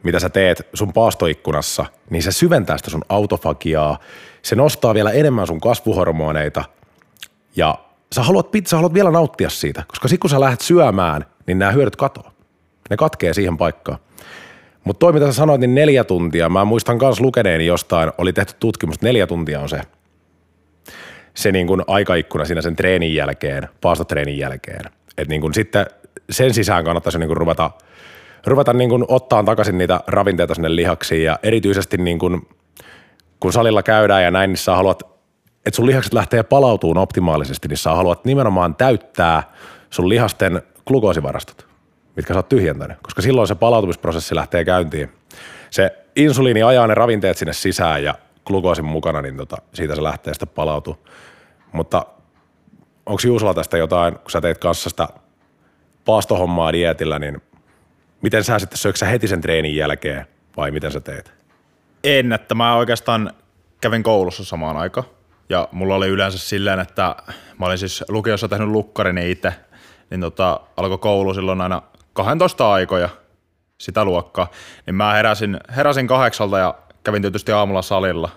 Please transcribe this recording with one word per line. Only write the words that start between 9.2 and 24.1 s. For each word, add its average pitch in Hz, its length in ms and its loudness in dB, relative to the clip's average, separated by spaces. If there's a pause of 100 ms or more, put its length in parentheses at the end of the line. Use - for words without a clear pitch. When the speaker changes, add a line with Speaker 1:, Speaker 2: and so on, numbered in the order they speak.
Speaker 1:
siitä, - 380 -8
koska - 200 -6
sit 175 120 2
kun 180 100 0
sä 139 100 2
lähdet 131 220 2
syömään, 95 640 2 (220)
niin 92 120 0
nämä 101 120 2
hyödyt 123 240 2
katoaa. - 380 -6 (560)
Ne - 80 -2
katkee 95 360 0
siihen 92 240 -2
paikkaan. 78 400 -4 (840)
Mut - 160 -4
toi, 165 140 6
mitä 147 120 4
sä 139 80 2
sanoit, 143 280 4
niin 123 140 2
neljä 139 280 6
tuntia, 85 460 0
mä 95 160 4
muistan 117 320 0
kans 127 220 2
lukeneeni 101 460 2
jostain, 82 520 0
oli 90 160 0
tehty - 260 -2
tutkimus, 87 360 -2
että 98 100 -4
neljä 113 220 2
tuntia 80 320 -4
on 73 100 -8
se, 73 120 -6 (1500)
se - 180 0
niin 92 160 0
kun 92 200 0
aikaikkuna 90 580 0
siinä 82 160 -4
sen 82 140 -2
treenin 87 400 0
jälkeen, 69 540 -4 (120)
paastotreenin 78 560 -2